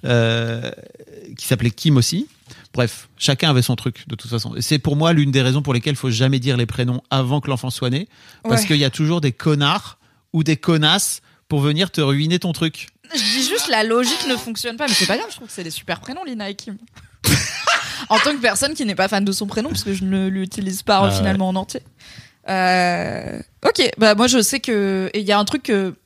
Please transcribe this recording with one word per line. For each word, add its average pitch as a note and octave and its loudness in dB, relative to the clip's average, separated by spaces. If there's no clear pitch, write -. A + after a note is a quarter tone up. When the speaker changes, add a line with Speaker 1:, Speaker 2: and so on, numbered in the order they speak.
Speaker 1:
euh, A#2 0
qui - -12
s'appelait A#2 2
Kim D3+ 2
aussi. F3 2
Bref, - -4
chacun D3 0
avait B2+ 4
son A#2+ 2
truc, - -8
de A2+ -8
toute A#2 -12
façon. A#2 -4
Et A#2+ -6
c'est D3 0
pour D3 0
moi D#3+ 4
l'une D3 4
des C3+ 2
raisons C3 2
pour C#3 -2
lesquelles B2+ 0
faut C3 -2
jamais C3 2
dire B2+ 0
les A#2+ 2
prénoms B2 -2
avant C3+ 0
que - -8
l'enfant B2+ -4
soit B2+ -4
né, D3 -2
parce A3+ 2
Speaker 2:
Ouais. G#3 -2
Speaker 1:
qu'il D#3 4
y C#3+ 4
a C3+ 2
toujours D#3 0
des C#3 0
connards D3 0
ou D#3+ 2
des D#3 2
connasses D#3+ 2
pour D3 0
venir D3+ 0
te - -2
ruiner D3 2
ton F3 -2
truc. - -4
Speaker 2:
Je C4+ -2
dis A#3 -2
juste, F#4 -2
la A3 2
logique B3 0
ne B3 2
fonctionne A#3 -8
pas, D4 -4
mais A3+ 0
c'est F#3 0
pas F#3+ 2
grave, A4 -6
je - -16
trouve A#3+ -18
que - -16
c'est F#3 -10
des E3 -10
super - -8
prénoms, D#4 -12
Lina A3 -8
et G3+ -8
Kim. G3+ -14
<laughs> - 0
En A3 4
tant D4 2
que C#4 -6
personne A#3+ 0
qui C#4+ -4
n'est G3+ -2
pas F#3+ 0
fan G3+ 0
de G3+ 0
son G3 -4
prénom, A3 -4
parce - -4
que G3 -4
je F#3+ -4
ne F#3+ 0
l'utilise F#3+ -6
pas, G3+ 4
euh, G3 4
Speaker 1:
Ah G3 4
ouais. G3 0
Speaker 2:
finalement F#3+ 2
en F#3 -2
entier. F#3+ -6
Euh, F3+ 0
ok, D4 4
bah G#3+ 6
moi A#3+ 4
je B3 4
sais C4 0
que, G3 0
et G3+ -2
il G#3 -4
y G3 0
a G3+ 4
un G#3 2
truc C4+ -4
que G3 0